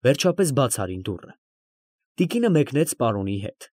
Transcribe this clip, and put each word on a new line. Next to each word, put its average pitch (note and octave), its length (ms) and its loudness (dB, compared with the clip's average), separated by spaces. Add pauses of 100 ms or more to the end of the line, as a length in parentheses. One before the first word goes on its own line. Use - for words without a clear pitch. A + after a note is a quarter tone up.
Վերջապես E3 480 2
բաց B2+ 260 0
արին F#2 260 -8
դուռը։ - 300 -10 (840)
Տիկինը A3 320 2
մեկնեց D3+ 440 2
պարոնի G2+ 440 -2
հետ։ - 340 -10